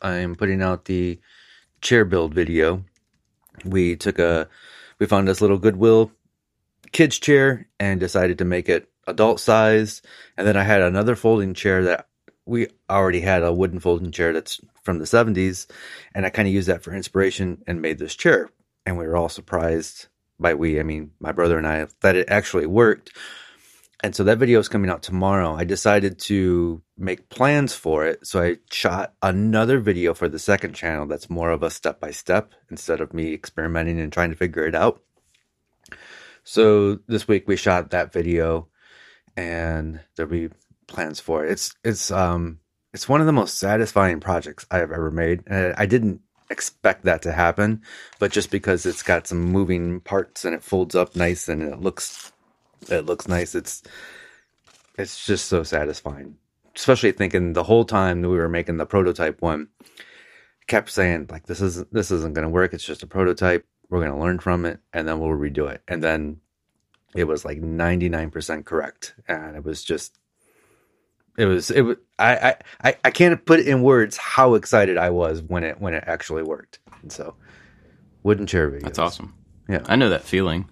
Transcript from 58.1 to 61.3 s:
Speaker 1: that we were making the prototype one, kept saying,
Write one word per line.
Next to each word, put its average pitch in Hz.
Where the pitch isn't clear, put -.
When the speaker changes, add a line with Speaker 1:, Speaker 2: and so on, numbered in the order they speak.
Speaker 1:
that 87
we 92
were 82
making 85
the 76
prototype 87
one, 76
kept -
saying, 85